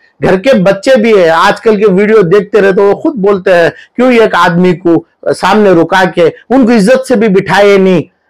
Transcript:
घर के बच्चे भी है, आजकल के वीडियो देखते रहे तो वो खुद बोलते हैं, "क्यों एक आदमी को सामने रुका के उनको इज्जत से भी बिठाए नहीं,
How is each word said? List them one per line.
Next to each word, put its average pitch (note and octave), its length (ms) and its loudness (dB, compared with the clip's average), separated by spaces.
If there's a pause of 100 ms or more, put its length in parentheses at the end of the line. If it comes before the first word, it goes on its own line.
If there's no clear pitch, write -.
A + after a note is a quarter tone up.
(240)
घर F3+ 140 0
के C4 160 0
बच्चे G3 420 0
भी A3 220 2
है, E3+ 120 2
आजकल G3 480 0
के G3+ 80 0
वीडियो G#3 380 2
देखते F#3+ 360 0
रहे G3 140 0
तो G3+ 100 0
वो G3+ 120 0
खुद D#4 200 -6
बोलते G3 360 -2
हैं, E3 220 0 (220)
"क्यों B3+ 180 0
एक A3 220 0
आदमी F3+ 380 0
को E3 340 -2 (200)
सामने G3 460 0
रुका F#3 320 0
के F3 220 -2
उनको A#3 440 -2
इज्जत A#3+ 360 0
से B3+ 80 0
भी G#3+ 120 0
बिठाए G3 500 0
नहीं, F#3 260 0 (260)